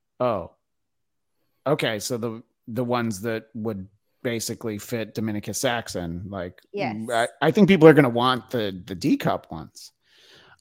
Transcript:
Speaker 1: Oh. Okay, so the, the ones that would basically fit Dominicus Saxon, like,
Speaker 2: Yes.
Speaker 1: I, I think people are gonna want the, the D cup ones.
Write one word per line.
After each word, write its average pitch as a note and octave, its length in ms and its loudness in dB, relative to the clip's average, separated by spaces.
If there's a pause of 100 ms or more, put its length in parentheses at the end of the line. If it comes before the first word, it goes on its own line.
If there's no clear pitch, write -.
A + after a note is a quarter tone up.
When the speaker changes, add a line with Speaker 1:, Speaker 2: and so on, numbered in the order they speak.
(200)
Speaker 1:
Oh. G#2+ 320 -2 (1120)
Okay, C3 340 0
so B2 180 -6
the, A2+ 260 -8 (240)
the A#2+ 160 -4
ones A#2 380 -2
that A2+ 320 -4
would G#2+ 340 -8 (360)
basically A2+ 540 -6
fit A2 380 -8
Dominicus G#2+ 460 -4
Saxon, F#2+ 680 -4
like, F#2 340 -10 (120)
Speaker 2:
Yes. F#3+ 240 -6 (160)
Speaker 1:
I, A#2 140 0 (140)
I D#3 100 4
think G3+ 180 6
people D#3+ 180 8
are D#3 60 12
gonna C3+ 160 6
want A#2+ 400 0
the, G2+ 360 -4
the G2 100 -8
D C3+ 200 0
cup - 340 -4
ones. - 440 -16 (680)